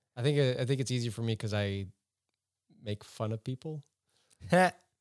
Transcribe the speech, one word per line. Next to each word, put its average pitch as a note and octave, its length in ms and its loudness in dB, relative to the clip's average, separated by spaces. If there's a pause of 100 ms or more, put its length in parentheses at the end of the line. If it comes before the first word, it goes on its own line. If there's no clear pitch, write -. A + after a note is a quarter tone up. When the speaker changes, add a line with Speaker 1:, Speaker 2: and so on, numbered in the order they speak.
(160)
Speaker 1:
I A#2 60 -4
think, D3 160 4
uh, B2+ 220 2
I B2+ 40 0
think C3 160 0
it's B2+ 100 -2
easier A#2+ 220 0
for A#2 100 -6
me A2+ 140 0
'cause G#2 180 -2
I G2 320 -2 (960)
make G#2 220 -6
fun A2 280 -6
of A2+ 120 -6
people. D3 380 -8 (680)
Speaker 2:
<laughs> F3+ 220 6 (280)